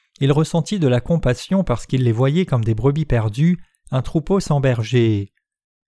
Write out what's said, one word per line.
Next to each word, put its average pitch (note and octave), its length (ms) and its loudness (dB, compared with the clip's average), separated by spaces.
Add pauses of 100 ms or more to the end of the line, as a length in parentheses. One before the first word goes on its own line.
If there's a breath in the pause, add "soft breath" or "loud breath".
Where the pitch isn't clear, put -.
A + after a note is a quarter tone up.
(200)
Il C3+ 120 2
ressentit D#3+ 460 0
de D3+ 100 2
la B2 120 2
compassion E3+ 640 -2
parce - 220 -4
qu'il C3 180 0
les A#2+ 80 2
voyait C#3 340 0
comme A#2 180 0
des G#2+ 100 0
brebis C#3+ 300 0
perdues, B2 540 0 (320 soft breath)
un C3 120 0
troupeau E3+ 380 -2
sans D3 200 0
berger. A2+ 720 0 (560)